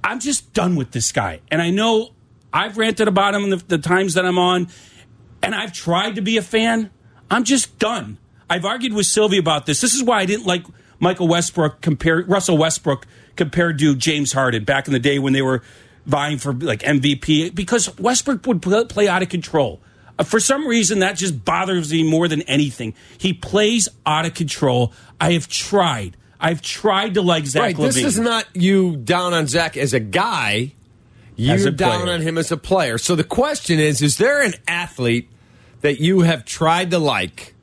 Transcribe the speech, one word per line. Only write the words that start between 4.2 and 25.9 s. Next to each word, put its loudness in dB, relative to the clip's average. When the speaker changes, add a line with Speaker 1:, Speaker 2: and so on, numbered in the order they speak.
Speaker 1:
I'm 2
on, 2
and -4
I've -8
tried -2
to -6
be 0
a 0
fan. 0
I'm 0
just 0
done. -4
I've -2
argued -4
with 0
Sylvie 2
about 0
this. -2
This 0
is -2
why 2
I 0
didn't -2
like -2
Michael 0
Westbrook 0
compare-, 0
Russell 2
Westbrook -2
compared 0
to 4
James -2
Harden 0
back 0
in -2
the 2
day 2
when 0
they 2
were 0
vying -2
for, -4
like, -4
M 2
V 2
P, 0
because -2
Westbrook 0
would 0
pl-, 2
play 0
out 0
of -4
control. -2
Uh, 0
for 2
some 0
reason, 2
that 0
just -6
bothers -2
me 2
more 2
than -2
anything. -2
He -2
plays 0
out 0
of -6
control. 0
I 2
have 0
tried. -2